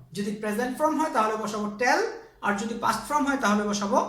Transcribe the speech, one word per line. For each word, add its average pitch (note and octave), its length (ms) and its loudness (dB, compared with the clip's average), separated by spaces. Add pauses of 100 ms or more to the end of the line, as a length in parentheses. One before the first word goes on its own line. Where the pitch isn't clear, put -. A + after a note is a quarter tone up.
(120)
যদি G3+ 240 -4
প্রেজেন্ট A3+ 420 -2
ফর্ম D4+ 220 2
হয়, D#4 120 0
তাহলে A3 240 2
বসাবো G#3 420 -4
tell, C#4+ 240 4 (400)
আর G3+ 160 0
যদি A3+ 220 -4
পাস্ট - 200 0
ফর্ম D4 260 0
হয়, C4+ 100 0
তাহলে G#3 260 2
বসাবো G#3 340 0 (120)